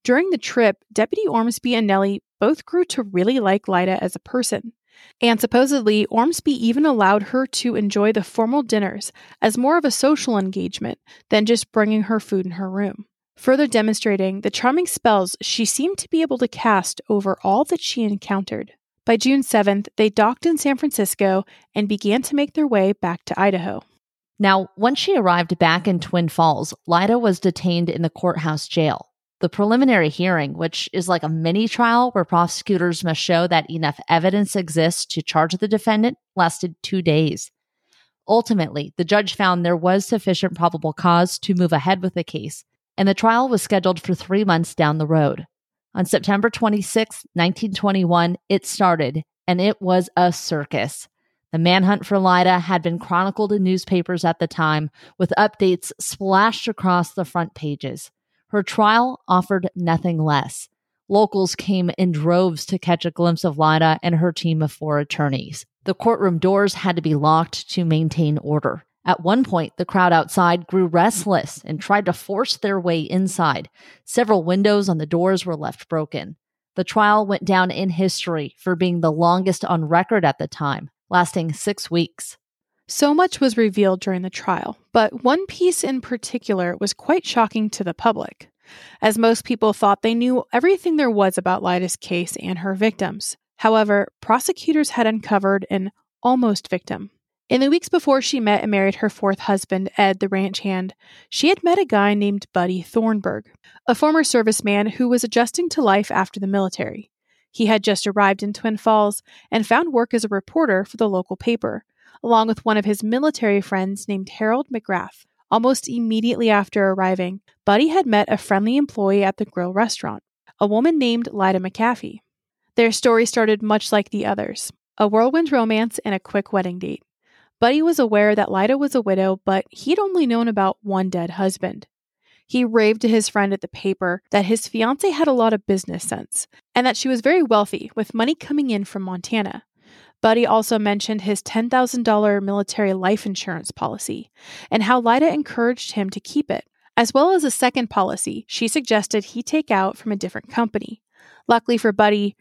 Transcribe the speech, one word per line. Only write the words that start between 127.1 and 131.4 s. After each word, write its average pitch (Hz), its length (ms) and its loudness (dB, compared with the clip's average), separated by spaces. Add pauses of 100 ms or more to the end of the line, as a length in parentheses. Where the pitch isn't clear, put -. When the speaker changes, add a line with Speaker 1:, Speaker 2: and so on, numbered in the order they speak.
Speaker 1:
Buddy 269 220 4
was 320 180 2
aware 214 360 4
that 208 160 0
Lyda 208 260 2
was 277 180 -2
a 247 60 2
widow, 190 440 0
but 190 240 0
he'd 339 300 -2
only 370 260 0
known 233 220 0
about 202 340 0
one 190 280 -2
dead 175 200 -4
husband. 190 580 -4 (600)